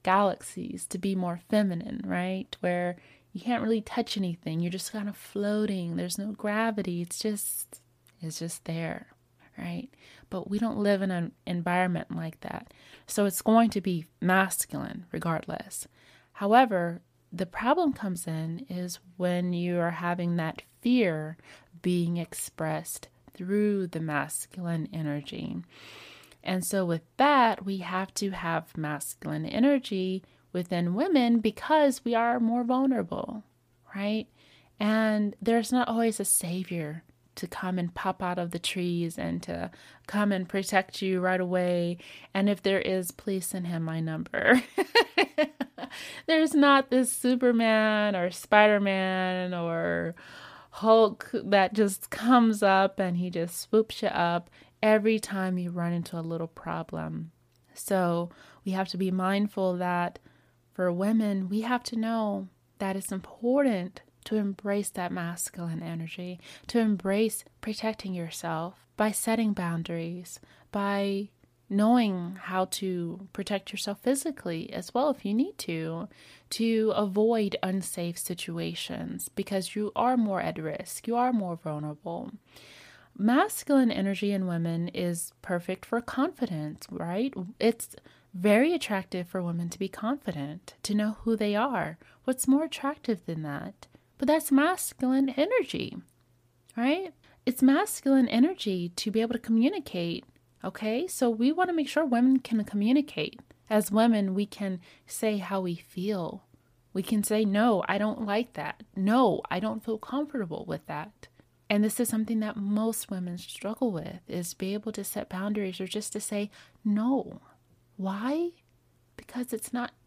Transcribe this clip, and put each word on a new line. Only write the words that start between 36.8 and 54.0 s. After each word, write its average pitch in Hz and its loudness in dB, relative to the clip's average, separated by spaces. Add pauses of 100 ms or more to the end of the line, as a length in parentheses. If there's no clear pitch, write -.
to - -6
come 185 -4
and 175 -2
pop 185 -4
out 180 -2
of 175 -4
the 175 -6
trees 170 -2
and 170 -4
to 170 -6 (360)
come 208 2
and 185 -2
protect 196 0
you 185 0
right 185 2
away. 180 0 (360)
And 196 4
if 202 0
there 196 2
is, 185 -2
please 190 -6
send 180 -6
him 165 -4
my 160 -4
number. 160 4 (840)
<laughs> - -12
There's 320 4
not 277 8
this 254 4
Superman 220 4
or 180 0
Spider-Man 190 4
or 170 -2 (560)
Hulk 220 4
that 196 2
just 202 0
comes 226 6
up 190 4
and 180 0
he 180 0
just 175 -4
swoops - 0